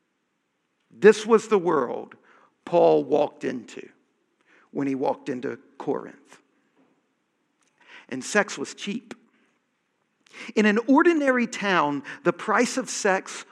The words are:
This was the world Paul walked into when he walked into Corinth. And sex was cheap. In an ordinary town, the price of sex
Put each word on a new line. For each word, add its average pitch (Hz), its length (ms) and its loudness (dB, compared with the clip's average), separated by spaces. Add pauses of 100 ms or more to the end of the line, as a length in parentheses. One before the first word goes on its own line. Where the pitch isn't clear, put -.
(920)
This 208 360 6
was 220 220 2
the 214 100 4
world 151 580 -2 (480)
Paul 165 400 4
walked 143 400 -2
into 127 420 -10 (840)
when 139 160 -4
he 135 80 -2
walked 135 340 -4
into 123 300 -8 (180)
Corinth. - 640 -10 (1700)
And 131 140 -10
sex 202 320 -2
was 139 180 -10
cheap. - 380 -10 (1400)
In 214 100 4
an 208 220 4
ordinary 285 600 4
town, 147 560 -2 (200)
the 175 100 2
price 220 460 -2
of 226 100 -6
sex - 640 -4